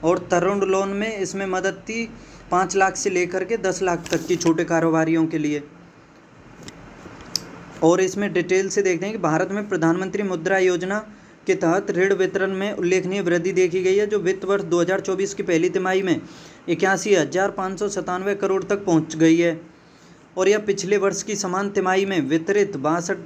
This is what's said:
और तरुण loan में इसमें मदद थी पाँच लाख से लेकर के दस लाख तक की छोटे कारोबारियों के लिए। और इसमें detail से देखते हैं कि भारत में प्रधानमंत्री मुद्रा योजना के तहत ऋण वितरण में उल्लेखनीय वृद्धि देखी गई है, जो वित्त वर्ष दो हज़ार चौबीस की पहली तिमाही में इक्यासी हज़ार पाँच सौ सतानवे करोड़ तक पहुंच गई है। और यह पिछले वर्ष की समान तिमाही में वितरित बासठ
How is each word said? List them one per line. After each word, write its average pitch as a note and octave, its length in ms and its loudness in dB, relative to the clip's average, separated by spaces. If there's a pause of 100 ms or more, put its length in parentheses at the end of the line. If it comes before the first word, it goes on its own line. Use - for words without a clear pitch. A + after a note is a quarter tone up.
और F3 280 2
तरुण F#3 280 2
loan F#3+ 300 0
में G#3 280 -4
इसमें F#3+ 280 -4
मदद F#3 280 -2
थी A3+ 360 -8 (420)
पाँच F#3 240 0
लाख F#3+ 200 4
से G3+ 140 -2
लेकर F3+ 340 -2
के A3 140 -4
दस F#3 240 -2
लाख F3 300 -2
तक E3 140 -2
की F3+ 100 0
छोटे E3 280 2
कारोबारियों D#3+ 640 2
के D#3+ 100 -4
लिए। D3 260 -2 (2250)
और F3 180 6
इसमें F#3+ 320 -2
detail F#3 360 0
से G3+ 120 0
देखते F#3 240 0
हैं G#3+ 100 -6
कि G#3+ 60 -6
भारत E3+ 300 0
में G#3 180 -6
प्रधानमंत्री F3+ 540 0
मुद्रा F#3 340 0
योजना F#3 500 0 (400)
के F#3 80 2
तहत F3 360 0
ऋण F#3+ 220 2
वितरण F#3+ 400 0
में G3 200 -2
उल्लेखनीय F#3 480 0
वृद्धि F3 300 0
देखी F3+ 320 2
गई F#3 120 4
है, G#3 120 2
जो G#3 120 0
वित्त F#3+ 260 -2
वर्ष G3 180 0
दो E3+ 180 0
हज़ार F#3 180 2
चौबीस F#3+ 340 -2
की G3+ 100 -6
पहली E3+ 260 2
तिमाही F#3 320 0
में F3 200 0 (480)
इक्यासी F#3+ 460 2
हज़ार F3 360 2
पाँच F#3+ 280 -6
सौ G#3 100 -2
सतानवे F#3 460 -4
करोड़ F#3+ 280 0
तक G3+ 220 -2
पहुंच D#3+ 300 2
गई E3 220 6
है। E3+ 240 2 (760)
और F#3 120 4
यह G#3 80 4
पिछले G3+ 400 0
वर्ष F#3+ 260 0
की G#3+ 120 -4
समान G3 340 -2
तिमाही F#3+ 360 2
में F#3+ 160 0
वितरित E3 560 0
बासठ E3+ 480 -2